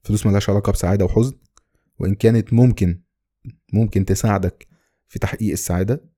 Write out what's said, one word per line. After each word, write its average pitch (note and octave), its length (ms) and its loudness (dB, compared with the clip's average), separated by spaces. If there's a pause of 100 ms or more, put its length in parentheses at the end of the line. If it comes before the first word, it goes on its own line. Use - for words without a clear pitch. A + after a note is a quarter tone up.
الفلوس G#2 240 -4
ملهاش G2+ 240 2
علاقة G2+ 220 0
بسعادة F#2 340 0
وحزن، A#2+ 280 0 (680)
وإن G2+ 160 -2
كانت A2+ 380 2
ممكن، A2+ 480 2 (720)
ممكن G#2 320 0
تساعدك G2 640 -2 (400)
في - 120 -14
تحقيق - 320 -4
السعادة F#2+ 540 -4 (120)